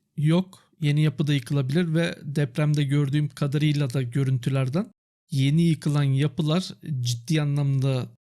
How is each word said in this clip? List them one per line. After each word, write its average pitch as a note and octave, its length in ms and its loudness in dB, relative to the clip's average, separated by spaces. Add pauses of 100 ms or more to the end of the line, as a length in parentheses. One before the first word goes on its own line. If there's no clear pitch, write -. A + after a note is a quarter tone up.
(180)
yok. E3 460 0 (180)
Yeni D3 200 2
yapı D3+ 260 0
da C#3+ 60 2
yıkılabilir C#3+ 600 0
ve E3 300 0
depremde D3 600 0
gördüğüm C#3+ 460 0
kadarıyla D3 640 0
da C#3 80 -2
görüntülerden C3 920 -2 (400)
yeni C#3 300 2
yıkılan D3 420 2
yapılar D3+ 720 0 (280)
ciddi A#2+ 400 -2
anlamda C#3 680 0 (280)